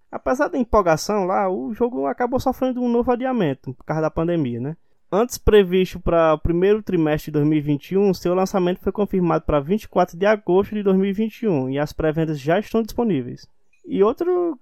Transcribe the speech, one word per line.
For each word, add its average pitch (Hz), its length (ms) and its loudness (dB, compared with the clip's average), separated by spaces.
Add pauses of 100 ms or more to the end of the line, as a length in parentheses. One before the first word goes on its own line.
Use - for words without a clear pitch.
(120)
Apesar 262 360 -2
da - 120 -4
empolgação 208 680 2
lá, 196 240 0
o 233 240 -6
jogo 247 320 -2
acabou 247 340 -2
sofrendo 254 440 -2
um 247 40 0
novo 240 240 2
adiamento, 226 640 -2
por - 100 -20
causa 156 200 -4
da 156 80 -2
pandemia, 160 500 -2
né? 147 160 -8 (320)
Antes 226 280 0
previsto 185 640 4
pra 165 320 4
o 151 40 2
primeiro 190 460 2
trimestre 156 480 0
de 151 40 -4
dois 147 120 2
mil 156 100 2
e 147 40 0
vinte 143 300 -4
e 180 60 0
um, 196 160 4
seu 175 200 -2
lançamento 185 480 0
foi 202 100 -2
confirmado 175 540 0
pra 147 160 2
vinte 180 220 -2
e - 40 -18
quatro 180 300 -2
de 196 80 -2
agosto 202 500 2
de 208 80 -4
dois 190 140 4
mil 190 80 2
e 196 80 0
vinte 220 300 -4
e 226 40 -2
um 135 220 0
e 135 100 -2
as 147 140 -4
pré-vendas 156 440 -2
já 156 220 0
estão 226 240 -2
disponíveis. 143 640 -4 (380)
E - 180 0
outro 339 580 0